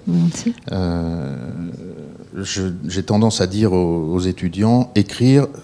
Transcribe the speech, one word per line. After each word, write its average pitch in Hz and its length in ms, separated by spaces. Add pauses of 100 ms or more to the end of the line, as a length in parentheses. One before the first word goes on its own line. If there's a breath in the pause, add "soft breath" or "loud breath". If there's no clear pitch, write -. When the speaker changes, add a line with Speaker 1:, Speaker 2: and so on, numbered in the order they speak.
Speaker 1:
volontiers. 175 480 (180)
Speaker 2:
Euh, 85 640 (1000)
je, 98 280 (240)
j'ai 90 160
tendance 107 400
à 92 40
dire 101 280
aux, 85 400
aux 92 60
étudiants, 95 720
écrire, 127 540 (160)